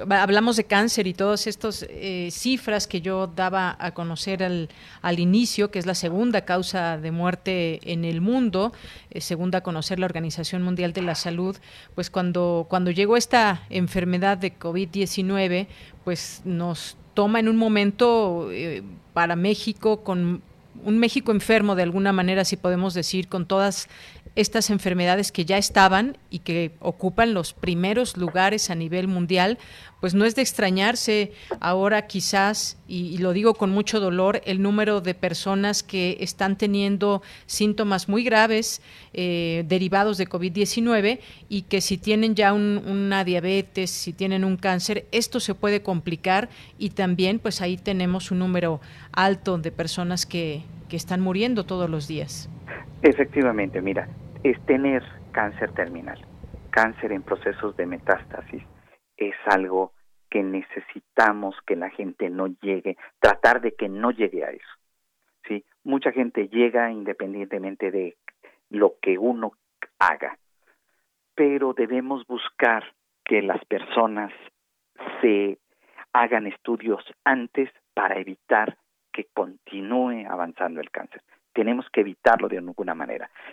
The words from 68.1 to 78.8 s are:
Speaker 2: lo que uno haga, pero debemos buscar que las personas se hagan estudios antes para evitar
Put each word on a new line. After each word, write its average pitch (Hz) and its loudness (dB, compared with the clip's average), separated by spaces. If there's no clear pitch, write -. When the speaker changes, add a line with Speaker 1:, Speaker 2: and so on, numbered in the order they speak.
Speaker 2:
lo 104 4
que 92 2
uno 113 -2
haga, 78 2
pero 139 2
debemos 127 -2
buscar 113 -2
que 104 2
las 95 -2
personas 107 -2
se 101 4
hagan 117 2
estudios 107 -4
antes 131 0
para 98 0
evitar 107 0